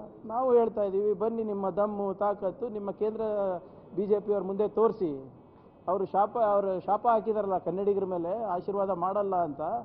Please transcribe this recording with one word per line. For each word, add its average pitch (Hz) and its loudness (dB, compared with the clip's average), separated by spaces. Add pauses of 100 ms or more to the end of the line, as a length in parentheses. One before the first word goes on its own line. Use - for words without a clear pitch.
(240)
ನಾವು 247 0
ಹೇಳ್ತಾ 220 2
ಇದ್ದೀವಿ, 202 2
ಬನ್ನಿ 226 -2
ನಿಮ್ಮ 202 -2
ದಮ್ಮು 202 -2
ತಾಕತ್ತು 202 -4
ನಿಮ್ಮ 208 -8
ಕೇಂದ್ರ 214 -4 (760)
ಬಿ 202 0
ಜೆ 208 2
ಪಿ 208 -2
ಅವ್ರ 196 0
ಮುಂದೆ 196 0
ತೋರಿಸಿ. 185 0 (560)
ಅವರು 190 2
ಶಾಪ, 190 2
ಅವರು 202 2
ಶಾಪ 208 0
ಹಾಕಿದಾರಲ್ಲ 208 2
ಕನ್ನಡಿಗರ 196 0
ಮೇಲೆ, 185 -2
ಆಶೀರ್ವಾದ 190 -2
ಮಾಡಲ್ಲ 190 0
ಅಂತ, 151 0 (240)